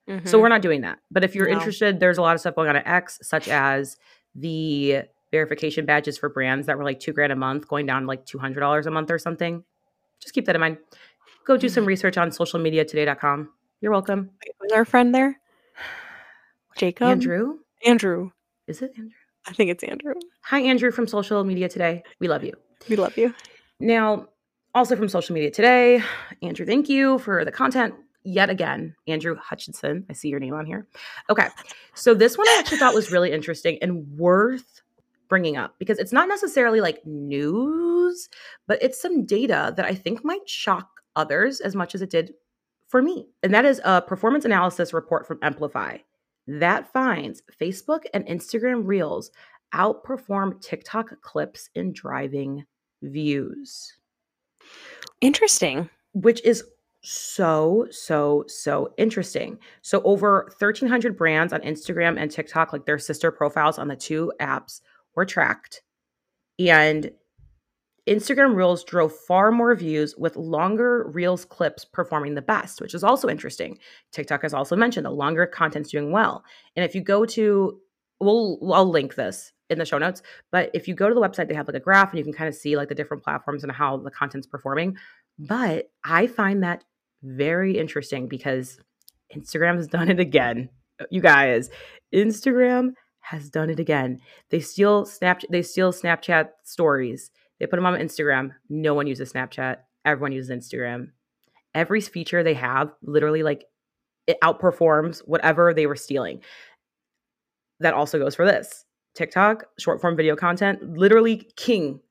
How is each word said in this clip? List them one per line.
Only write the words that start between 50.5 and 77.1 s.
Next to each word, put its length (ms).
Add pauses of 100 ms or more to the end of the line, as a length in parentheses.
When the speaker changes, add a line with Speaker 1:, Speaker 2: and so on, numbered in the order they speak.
Speaker 1:
TikTok 600
clips 520
in 180
driving 760 (360)
views. 960 (1200)
Speaker 2:
Interesting. 680 (240)
Speaker 1:
Which 320
is 180 (380)
so, 880
so, 560
so 500
interesting. 600 (240)
So 220
over 560
thirteen 300
hundred 280
brands 360
on 80
Instagram 580
and 120
TikTok, 420
like, 120
their 140
sister 320
profiles 480
on 80
the 80
two 440
apps 420 (340)
were 100
tracked. 560 (800)
And 520 (960)
Instagram 480
Reels 280
drove 320
far 360
more 240
views, 400
with 200
longer 760
Reels 340
clips 420
performing 500
the 60
best, 380
which 140
is 100
also 240
interesting. 520 (320)
TikTok 320
has 100
also 220
mentioned 320
the 40
longer 360
content's 420
doing 220
well. 320 (320)
And 100
if 80
you 80
go 240